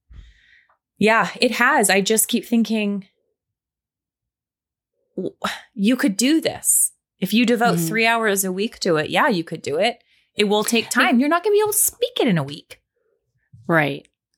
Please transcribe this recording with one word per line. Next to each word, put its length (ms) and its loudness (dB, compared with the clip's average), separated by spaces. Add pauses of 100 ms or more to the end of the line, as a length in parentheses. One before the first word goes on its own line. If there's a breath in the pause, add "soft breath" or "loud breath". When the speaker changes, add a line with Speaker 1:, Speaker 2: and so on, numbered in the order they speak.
(960 soft breath)
Speaker 1:
yeah, 320 2 (100)
it 120 2
has. 380 2
I 120 4
just 260 0
keep 180 -2
thinking, 640 -2 (2000)
"W-, 200 -8 (380 loud breath)
you 220 2
could 220 -2
do 240 2
this. 500 -2 (280)
If 140 -4
you 120 4
devote 320 2
Speaker 2:
Mm-hmm. 100 -2
Speaker 1:
three 180 0
hours 380 0
a 80 -4
week 280 -6
to 180 0
it, 120 -2
yeah, 180 2
you 160 0
could 180 -10
do 160 -4
it. 260 -2 (320)
It 100 2
will 180 0
take 220 0
Speaker 2:
Like 80 -10
Speaker 1:
time. 260 2
You're 100 2
not 140 0
gonna 100 2
be 80 4
able 100 0
to 60 -2
speak 420 -4
it 80 2
in 100 2
a 60 0
week." 380 -14 (840)
Speaker 2:
Right. 400 0 (300)